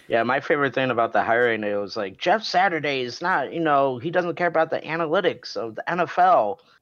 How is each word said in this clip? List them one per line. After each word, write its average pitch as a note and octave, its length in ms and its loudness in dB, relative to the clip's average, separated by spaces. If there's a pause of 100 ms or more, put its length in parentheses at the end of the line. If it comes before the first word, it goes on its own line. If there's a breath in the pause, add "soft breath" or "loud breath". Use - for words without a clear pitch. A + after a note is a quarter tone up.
Yeah, A#2 160 2
my C3 160 0
favorite C#3+ 340 0
thing C3 160 0
about A2+ 220 0
the G2+ 100 2
hiring, A2+ 400 2
it G#2 140 -2
was G2+ 200 -6
like, G2 220 -8
Jeff G#3+ 240 0
Saturday D#3 600 0
is B2 200 -8
not, D#3+ 300 -2
you E3+ 80 -4
know, C#3 380 2
he D#3 120 -6
doesn't F3 240 -2
care F3 140 0
about D#3+ 200 2
the - 120 -4
analytics E3 760 -2
of A2 200 -8
the - 120 -8
N F3 120 0
F - 180 -2
L. C#3+ 420 4 (220 soft breath)